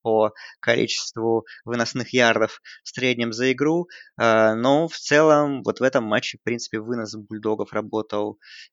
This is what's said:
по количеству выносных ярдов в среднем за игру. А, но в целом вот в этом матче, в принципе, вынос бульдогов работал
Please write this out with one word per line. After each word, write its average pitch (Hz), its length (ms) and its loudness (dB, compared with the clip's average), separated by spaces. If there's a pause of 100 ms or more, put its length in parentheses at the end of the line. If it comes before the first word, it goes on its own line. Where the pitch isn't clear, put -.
по 110 320 2 (260)
количеству 113 840 -2 (180)
выносных 117 480 -4
ярдов 113 480 2 (240)
в - 60 -16
среднем 120 420 -2
за 123 200 0
игру. 156 360 -2 (300)
А, 110 360 4
но 139 320 2
в 160 120 -10
целом 147 640 2
вот 113 180 -4
в - 20 0
этом 131 220 2
матче, 110 320 -2
в - 60 -20
принципе, 117 380 -6
вынос 110 360 -8
бульдогов 107 560 -4
работал 107 680 -4 (340)